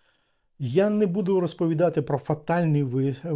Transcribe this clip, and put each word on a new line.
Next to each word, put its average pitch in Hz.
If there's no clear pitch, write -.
Я 151
не 214
буду 185
розповідати 165
про 143
фатальні 151
ви-, 135